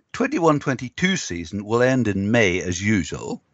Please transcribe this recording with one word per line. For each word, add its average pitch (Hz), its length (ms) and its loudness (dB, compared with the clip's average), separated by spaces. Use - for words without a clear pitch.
twenty-one 254 480 2
twenty-two 147 560 -2
season 87 480 -8
will 113 180 0
end 127 280 2
in 98 220 0
May 98 280 4
as 87 240 -4
usual, 92 580 -2